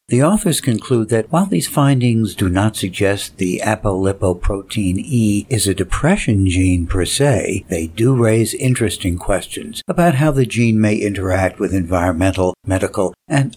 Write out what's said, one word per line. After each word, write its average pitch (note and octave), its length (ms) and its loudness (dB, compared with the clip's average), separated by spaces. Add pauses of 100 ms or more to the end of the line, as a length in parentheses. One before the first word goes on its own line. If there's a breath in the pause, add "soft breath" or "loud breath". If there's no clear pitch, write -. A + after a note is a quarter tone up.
The B2 160 2
authors F3+ 360 2
conclude A2+ 500 0
that A2+ 200 0
while F3+ 160 2
these F3 220 -2
findings A#2+ 680 2
do G2 140 0
not G2 260 0
suggest G2 600 -2
the F2+ 280 -2
apolipoprotein G2 1300 -2
E G#2+ 520 0
is G#2+ 200 0
a F#2+ 60 2
depression A2+ 720 0
gene F2+ 380 2
per F2+ 180 0
se, G2 640 0
they E2 180 -2
do A2+ 300 0
raise A2+ 380 2
interesting A2 640 -2
questions - 680 -6
about F3 300 2
how D3+ 160 2
the C3+ 140 2
gene A2 340 2
may G#2 160 2
interact F#2+ 640 -2
with F2+ 120 0
environmental, F#2 840 0 (120)
medical, F#2+ 480 -2 (140)
and C#3 280 0